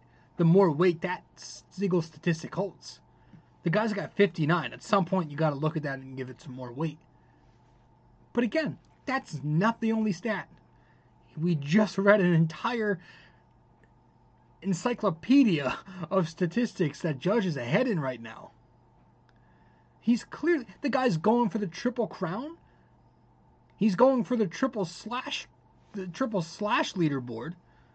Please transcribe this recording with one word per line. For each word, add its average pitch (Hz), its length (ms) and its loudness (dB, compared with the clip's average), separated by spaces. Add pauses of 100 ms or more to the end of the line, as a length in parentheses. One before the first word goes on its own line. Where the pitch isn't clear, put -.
(380)
the 175 80 4
more 175 260 8
weight 160 300 2
that 180 220 -6 (120)
single - 640 -4
statistic - 540 -4
holds. - 440 -8 (640)
The 170 60 0
guy's 214 240 2
got 185 200 -6
fifty-nine. 160 600 2
At - 100 -16
some 196 220 2
point, 170 240 0
you 143 60 -10
gotta 151 200 0
look 156 200 -2
at 151 80 -4
that 139 160 -6
and 131 160 -14
give 127 140 -8
it 123 100 -16
some 127 140 -14
more 127 180 -10
weight. 151 280 -6 (1300)
But 240 120 0
again, 247 340 -2 (280)
that's 254 380 -6
not 175 380 0
the 220 100 0
only 220 220 0
stat. 190 340 -6 (880)
We 170 180 0
just 156 420 2
read 202 240 6
an 175 120 4
entire 208 640 0 (1600)
encyclopedia 196 1160 2 (320)
of 185 200 2
statistics 180 720 -2
that 147 180 -2
Judge 202 260 2
is 156 120 -2
ahead 156 300 0
in 190 120 0
right 127 220 -4
now. 117 300 -16 (1500)
He's 233 220 2
clearly, 302 440 -2 (140)
the 285 80 -4
guy's 247 280 2
going 226 320 2
for 220 80 -2
the 202 80 -4
triple 233 420 -4
crown. 254 500 -8 (1200)
He's 196 180 2
going 247 280 4
for 247 120 -2
the 226 100 2
triple 208 400 -2
slash, - 640 -8 (460)
the 190 120 -8
triple 202 380 -2
slash 233 500 -2
leaderboard. 139 600 -2 (420)